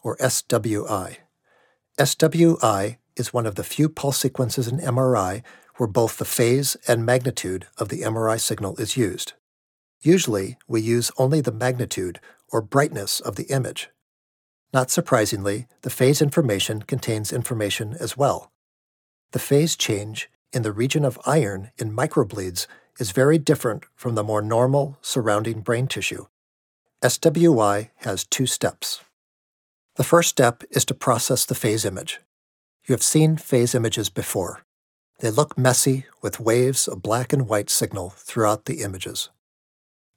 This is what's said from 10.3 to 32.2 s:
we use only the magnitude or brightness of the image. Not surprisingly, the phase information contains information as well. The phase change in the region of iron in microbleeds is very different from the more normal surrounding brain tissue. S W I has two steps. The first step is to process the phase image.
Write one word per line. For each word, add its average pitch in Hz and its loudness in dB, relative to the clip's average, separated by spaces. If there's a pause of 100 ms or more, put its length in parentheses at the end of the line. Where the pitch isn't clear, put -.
we 113 0
use 117 0
only 139 4
the 127 -2
magnitude 110 -4 (300)
or 117 -2
brightness 113 -2
of 110 -8
the - -8
image. - -4 (840)
Not 131 2
surprisingly, 107 0 (160)
the 127 -8
phase 135 4
information 110 0
contains 110 -4
information 110 -4
as 120 -8
well. 127 0 (800)
The - -4
phase 151 2
change 107 -4 (240)
in 123 -2
the 107 -2
region 135 0
of 131 -2
iron 104 0
in 110 -6
microbleeds 107 -2 (320)
is 117 -6
very 147 4
different 139 0 (100)
from 120 -4
the 104 0
more 107 0
normal 131 2
surrounding 110 0
brain 120 0
tissue. - -6 (760)
S - 2
W 160 4
I 104 0
has 98 -6
two - -2
steps. - -4 (960)
The 139 2
first 170 4
step - 2
is - 0
to 135 -4
process 120 0
the - -4
phase 110 -2
image. - -8 (640)